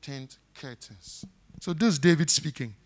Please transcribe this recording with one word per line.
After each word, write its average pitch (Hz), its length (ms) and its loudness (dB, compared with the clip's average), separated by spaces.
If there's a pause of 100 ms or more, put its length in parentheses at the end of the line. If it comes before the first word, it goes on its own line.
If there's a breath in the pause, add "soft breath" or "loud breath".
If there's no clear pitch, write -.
tent 135 360 -12 (160)
curtains." - 680 -16 (380)
So 180 100 -4
this 185 220 4
is 147 60 0
David 165 300 6
speaking. 123 460 -2 (100)